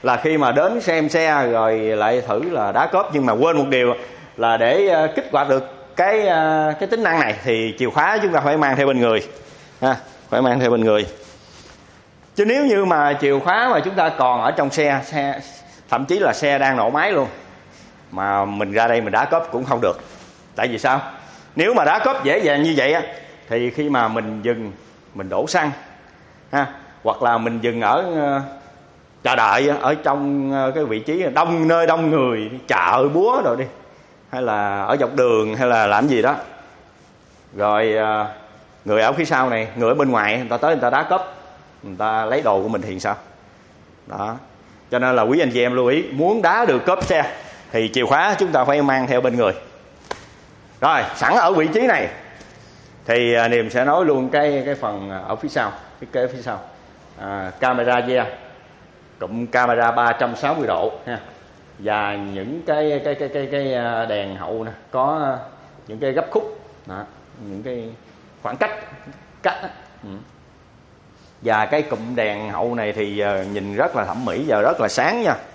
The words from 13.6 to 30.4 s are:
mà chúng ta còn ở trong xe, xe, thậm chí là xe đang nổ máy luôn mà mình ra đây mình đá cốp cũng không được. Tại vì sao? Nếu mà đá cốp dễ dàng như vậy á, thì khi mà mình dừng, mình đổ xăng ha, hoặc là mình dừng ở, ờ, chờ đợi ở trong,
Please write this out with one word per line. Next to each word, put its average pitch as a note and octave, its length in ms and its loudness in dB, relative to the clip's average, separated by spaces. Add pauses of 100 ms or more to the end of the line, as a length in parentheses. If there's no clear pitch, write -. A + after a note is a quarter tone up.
mà F#3+ 100 4
chúng F#3+ 160 -4
ta E3 140 2
còn B2 320 2
ở B2 100 2
trong C#3+ 180 0
xe, C#3+ 360 0
xe, C#3 340 -4 (500)
thậm C3 160 0
chí F3+ 140 0
là B2+ 140 2
xe C#3+ 260 0
đang C3+ 180 2
nổ A2+ 120 2
máy D#3+ 220 0
luôn C#3 160 0 (840)
mà G2 340 0
mình G2+ 260 -4
ra A2+ 160 2
đây A#2 140 2
mình G#2+ 100 -4
đá A2+ 140 2
cốp E3 260 0
cũng B2+ 140 -4
không B2+ 160 0
được. F#2 180 0 (560)
Tại A2+ 120 -2
vì A2+ 120 -4
sao? C#3 220 0 (540)
Nếu G3 180 2
mà F#3 120 4
đá F3 140 2
cốp C4 240 0
dễ C#3 160 2
dàng C#3+ 240 2
như D#3+ 140 2
vậy C3+ 160 2
á, F3 80 0 (480)
thì A#2+ 200 0
khi D3 200 -4
mà B2 180 2
mình G#2+ 340 -4
dừng, A2+ 300 -2 (420)
mình F#2+ 160 -12
đổ G#2 180 -2
xăng D#3 240 0 (800)
ha, C#3+ 160 0 (360)
hoặc A2+ 200 0
là A#2+ 140 4
mình A2+ 220 -2
dừng A#2 220 -2
ở, C3 240 2 (100)
ờ, C#3+ 260 0 (840)
chờ B2+ 120 2
đợi A#2 340 4 (120)
ở C#3 140 2
trong, C#3 580 -2